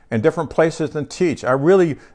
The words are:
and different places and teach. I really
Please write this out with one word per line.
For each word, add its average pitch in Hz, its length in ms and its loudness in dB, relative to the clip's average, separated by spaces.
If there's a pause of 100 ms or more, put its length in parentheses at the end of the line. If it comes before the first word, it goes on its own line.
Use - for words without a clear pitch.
(120)
and 113 100 -2
different 156 300 0
places 160 440 0
and 147 140 -8
teach. 165 340 -2
I 123 100 0
really 160 440 2 (180)